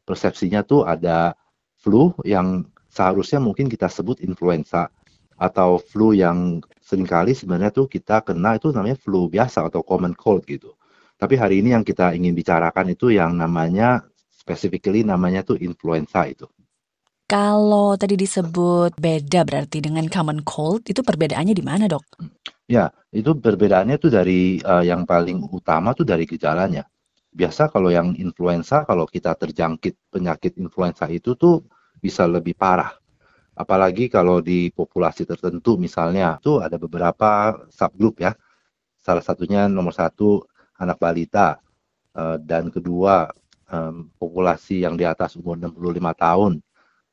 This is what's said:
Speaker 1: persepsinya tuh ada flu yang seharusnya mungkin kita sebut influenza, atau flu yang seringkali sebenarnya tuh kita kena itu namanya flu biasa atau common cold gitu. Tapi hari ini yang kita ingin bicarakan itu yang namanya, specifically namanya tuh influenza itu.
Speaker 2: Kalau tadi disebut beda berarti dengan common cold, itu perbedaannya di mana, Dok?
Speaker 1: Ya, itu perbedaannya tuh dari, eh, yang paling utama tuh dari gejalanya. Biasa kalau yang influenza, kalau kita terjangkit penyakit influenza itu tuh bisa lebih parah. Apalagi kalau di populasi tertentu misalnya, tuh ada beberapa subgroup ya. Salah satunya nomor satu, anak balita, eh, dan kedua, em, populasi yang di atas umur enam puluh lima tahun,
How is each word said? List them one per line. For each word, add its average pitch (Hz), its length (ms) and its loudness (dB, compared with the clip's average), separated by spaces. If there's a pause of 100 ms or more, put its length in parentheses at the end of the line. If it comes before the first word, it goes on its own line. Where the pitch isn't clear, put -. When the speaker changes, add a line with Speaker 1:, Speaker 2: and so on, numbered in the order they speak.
Speaker 1:
persepsinya 98 640 -2
tuh 143 180 4
ada 85 540 0 (400)
flu 131 480 4
yang 92 400 0 (240)
seharusnya 95 480 0
mungkin 131 320 0
kita 104 160 -4
sebut 92 340 -4
influenza, 85 680 -2 (480)
atau 90 400 2
flu 107 340 2
yang 87 480 2 (240)
seringkali 92 540 0
sebenarnya 92 320 -2
tuh 131 160 0
kita 110 400 -2
kena 98 320 0
itu 151 160 -2
namanya 117 240 -2
flu 92 320 -2
biasa 92 400 -2
atau 82 160 -4
common 90 320 -2
cold - 320 0
gitu. - 240 -12 (420)
Tapi 104 220 0
hari 98 260 2
ini 123 140 4
yang 107 80 0
kita 90 320 0
ingin 87 160 0
bicarakan 85 580 0
itu 120 220 2
yang 87 240 2
namanya, 85 680 0 (300)
specifically 95 720 -4
namanya 92 400 0
tuh 113 160 -2
influenza 82 680 -4
itu. - 220 -16 (800)
Speaker 2:
Kalau 202 720 2
tadi 202 160 -2
disebut 175 880 0
beda 160 400 2
berarti 143 400 -4
dengan 160 240 -2
common 156 400 -4
cold, 175 400 -4
itu 208 160 -2
perbedaannya 160 480 0
di 196 80 0
mana, 160 240 -2
Dok? 170 400 -4 (480)
Speaker 1:
Ya, 107 160 4 (240)
itu 117 240 0
perbedaannya 104 640 2
tuh 175 80 2
dari, 92 560 2
eh, 87 240 2
yang 87 160 0
paling 87 480 0
utama 90 400 -2
tuh 147 160 -2
dari 85 160 0
gejalanya. 82 640 -4 (480)
Biasa 90 320 0
kalau 92 240 2
yang 87 240 2
influenza, 87 720 -2
kalau 87 160 0
kita 82 320 -4
terjangkit 80 720 -6
penyakit 87 480 -4
influenza 90 560 -4
itu 120 240 -4
tuh - 320 4 (320)
bisa 95 240 -2
lebih 87 320 0
parah. 92 400 2 (640)
Apalagi 95 480 2
kalau 90 320 4
di 87 320 0
populasi 85 560 -4
tertentu 87 480 -2
misalnya, 87 640 -2
tuh 139 240 0
ada 80 160 -6
beberapa 90 880 0
subgroup 98 560 -4
ya. 104 160 -2 (640)
Salah 90 160 0
satunya 101 480 -2
nomor 92 240 -2
satu, 101 560 0 (320)
anak 90 160 -4
balita, 85 640 0 (560)
eh, 82 240 -6
dan 82 320 -4
kedua, 90 560 0 (400)
em, 82 480 -8
populasi 90 720 -2
yang 82 80 -4
di 85 80 -2
atas 85 320 -4
umur 87 240 -10
enam 85 160 -10
puluh 87 160 -6
lima 85 240 -4
tahun, 87 480 2 (500)